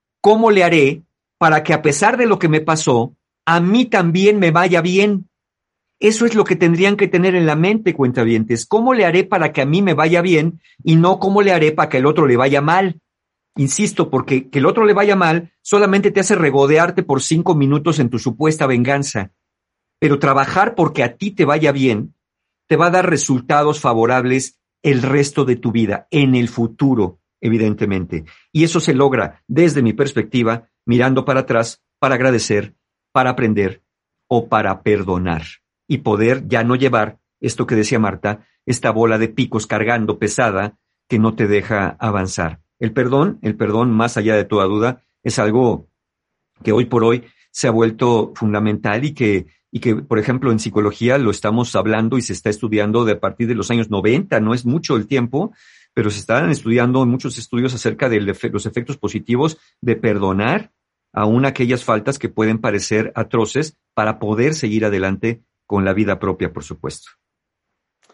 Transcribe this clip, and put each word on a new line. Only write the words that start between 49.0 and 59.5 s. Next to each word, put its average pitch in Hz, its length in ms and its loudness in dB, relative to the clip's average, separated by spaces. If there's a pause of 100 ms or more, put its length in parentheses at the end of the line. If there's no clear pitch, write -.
y 151 80 -6
que, 104 340 -2 (240)
y 113 100 -10
que, 110 160 0
por - 220 -4
ejemplo, 127 320 -2
en 110 80 0
psicología 107 600 -2
lo 117 120 0
estamos 110 460 -2
hablando 110 400 0
y 120 60 -2
se 101 100 -8
está 92 160 -6
estudiando 107 560 0
de 110 80 2
a - 80 -6
partir 101 260 -4
de 120 80 -2
los 107 160 -4
años 113 200 -2
noventa, 110 500 0
no 110 140 0
es 123 100 -4
mucho 139 320 -2
el 104 100 -4
tiempo, 135 460 -4 (400)
pero 107 180 -2
se 98 80 -6
están 147 320 0
estudiando 123 560 0
muchos 123 320 -4
estudios 123 360 -4
acerca 113 340 -2
de 110 100 2
efe-, 98 320 -4
los 101 160 -6
efectos 127 300 -8
positivos 123 640 -4 (220)